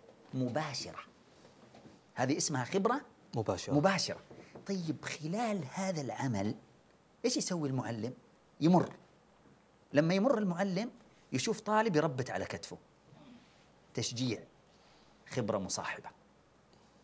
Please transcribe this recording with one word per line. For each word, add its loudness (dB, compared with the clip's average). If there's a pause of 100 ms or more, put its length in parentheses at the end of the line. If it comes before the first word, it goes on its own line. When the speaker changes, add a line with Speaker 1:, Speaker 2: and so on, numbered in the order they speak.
(340)
Speaker 1:
مباشرة. -4 (1160)
هذه 0
اسمها 0
خبرة 0 (360)
Speaker 2:
مباشرة. -2
Speaker 1:
مباشرة. 2 (460)
طيب، -4
خلال -4
هذا -4
العمل 0 (720)
إيش 2
يسوي 0
المعلم؟ -2 (480)
يمر. 6 (1000)
لما 6
يمر 4
المعلم 0 (420)
يشوف 0
طالب 4
يربت 0
على -2
كتفه، -10 (1160)
تشجيع، -2 (880)
خبرة 0
مصاحبة. -6 (960)